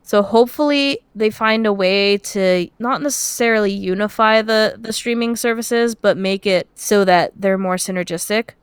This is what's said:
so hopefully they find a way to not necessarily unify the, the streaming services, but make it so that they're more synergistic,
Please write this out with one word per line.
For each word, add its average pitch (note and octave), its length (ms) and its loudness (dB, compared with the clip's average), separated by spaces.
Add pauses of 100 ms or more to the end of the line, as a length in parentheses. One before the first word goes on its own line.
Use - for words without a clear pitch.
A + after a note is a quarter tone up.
so G#3 200 2
hopefully C#4 800 2 (140)
they G#3+ 140 0
find A3 380 0
a G#3 80 2
way G3+ 420 2
to F#3 520 0 (100)
not B3 240 -4
necessarily A#3 680 0
unify G#3 680 0
the, A3 400 0
the A3+ 140 -8
streaming A#3 420 -2
services, A#3 580 -2
but G#3 220 0
make F#3+ 300 -2
it F#3 280 0
so G3+ 300 2
that F3+ 320 4
they're F#3+ 220 0
more F#3 180 -2
synergistic, F#3 760 -4 (120)